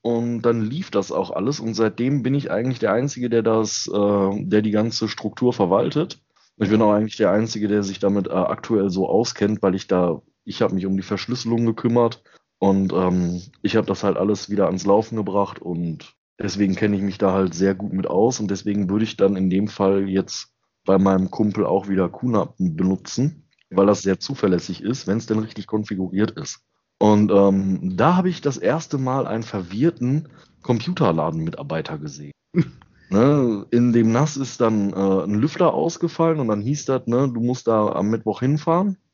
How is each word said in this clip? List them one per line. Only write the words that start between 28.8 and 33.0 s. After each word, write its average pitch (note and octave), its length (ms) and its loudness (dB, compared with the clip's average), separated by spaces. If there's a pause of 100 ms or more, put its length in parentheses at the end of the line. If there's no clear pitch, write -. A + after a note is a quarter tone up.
Mal C3 280 -2
einen A2+ 160 -4
verwirrten A#2+ 840 -2 (340)
Computerladenmitarbeiter D#3 1400 -2
gesehen. C#3+ 340 -14 (220)
<laughs> F3 80 2 (480)